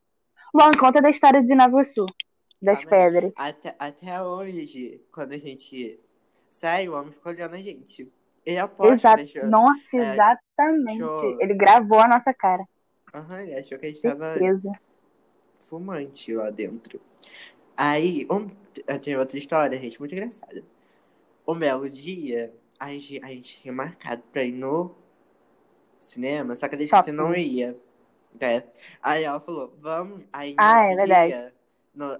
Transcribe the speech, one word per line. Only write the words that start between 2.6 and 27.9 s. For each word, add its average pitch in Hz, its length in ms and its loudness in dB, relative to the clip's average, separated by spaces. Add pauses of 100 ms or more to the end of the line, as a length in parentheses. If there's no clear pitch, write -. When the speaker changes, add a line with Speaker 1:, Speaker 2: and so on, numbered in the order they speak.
Speaker 1:
das 202 220 0
Speaker 2:
Calma - 140 2
aí. 180 140 6
Speaker 1:
pedras. 175 240 0
Speaker 2:
Até, 147 420 -12
até 180 460 -12
hoje, 175 800 -12 (100)
quando 139 220 -14
a 147 40 -14
gente 131 640 -16 (500)
sai, 175 380 -6
o 165 60 -10
homem 147 180 -12
fica 156 180 -18
olhando 170 260 -12
a 190 60 -16
gente. 135 500 -20 (340)
Ele 175 140 -4
aposta, 202 340 4
Speaker 1:
Exato. 226 300 6
Speaker 2:
né, - 40 -14
Cho? - 200 -8
Speaker 1:
Nossa, 247 500 2
Speaker 2:
É, 226 160 -2
Speaker 1:
exatamente. 240 880 0
Speaker 2:
Cho. 156 420 -6
Speaker 1:
Ele 196 140 0
gravou 208 440 6
a 226 80 8
nossa 247 260 2
cara. 185 300 -2 (500)
Speaker 2:
Aham, 165 280 -14
ele 170 180 -14
achou 139 200 -16
que - 60 -14
a 156 40 -8
gente 151 120 -14
tava 160 320 -4
Speaker 1:
Certeza. 190 380 -2 (1000)
Speaker 2:
fumante 156 640 -12
lá 110 180 -6
dentro. 104 480 -12 (800)
Aí, 151 520 -2
um, 202 200 -4 (240)
te-, - 100 -20 (180)
tem 143 160 -8
outra 131 200 -6
história, 143 420 -2
gente, 123 200 -14
muito 143 140 -12
engraçada. - 500 -14 (840)
Um 165 100 -6
belo 139 320 -4
dia, 135 640 -10 (260)
a 139 120 -12
gente, 143 320 -16
a 139 60 -18
gente 127 320 -20
tinha 131 120 -14
marcado 131 480 -10 (100)
pra 139 120 -6
ir 123 80 -6
no 139 420 -6 (1080)
cinema, 127 560 -8
só 131 120 -8
que - 80 -10
a - 20 -12
Letícia 151 200 2
Speaker 1:
Shopping. 175 160 2
Speaker 2:
não 160 220 -4
ia, 127 400 -6 (640)